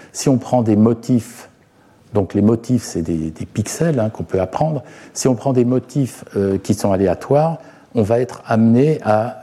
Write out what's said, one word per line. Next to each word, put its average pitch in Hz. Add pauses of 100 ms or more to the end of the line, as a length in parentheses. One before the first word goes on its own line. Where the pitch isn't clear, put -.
(120)
si -
on 131
prend 123
des 110
motifs, 117 (640)
donc 98
les 101
motifs, 113
c'est -
des, 80
des -
pixels, 147
hein, 110
qu'on -
peut 95
apprendre. 147 (320)
Si -
on 123
prend 135
des 127
motifs, 123 (100)
euh, 98
qui 98
sont 101
aléatoires, 139 (360)
on 117
va 113
être -
amené 117
à 107